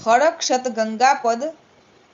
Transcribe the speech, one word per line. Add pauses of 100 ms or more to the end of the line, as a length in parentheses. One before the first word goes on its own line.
હળક્ષત
ગંગાપદ (680)